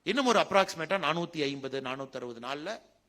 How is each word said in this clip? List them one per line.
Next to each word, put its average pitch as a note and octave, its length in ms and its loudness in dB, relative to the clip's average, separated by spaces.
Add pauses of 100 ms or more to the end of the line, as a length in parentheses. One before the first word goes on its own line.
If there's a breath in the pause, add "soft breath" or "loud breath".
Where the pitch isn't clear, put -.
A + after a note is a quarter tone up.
இன்னும் B3+ 260 2
ஒரு G3+ 80 6
அப்ராக்சிமேட்டா F#3 600 2
நானூத்தி D#3+ 440 0
ஐம்பது, C#3 380 -4
நானூத்தி C3 380 -8
அறுபது A#2+ 200 -10
நாள்ல C#3 300 -6 (400)